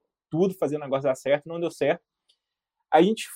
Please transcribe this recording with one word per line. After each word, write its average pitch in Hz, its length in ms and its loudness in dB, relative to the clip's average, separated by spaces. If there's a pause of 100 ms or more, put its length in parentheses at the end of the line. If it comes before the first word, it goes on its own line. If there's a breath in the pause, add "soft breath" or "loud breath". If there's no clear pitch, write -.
(300)
tudo, 180 240 2
fazer 151 220 -2
o 151 40 -6
negócio 135 240 -4
dar 135 120 2
certo, 143 320 -2
não 170 120 -8
deu 165 100 -4
certo. 147 300 -2 (920)
A 151 80 8
gente 214 360 2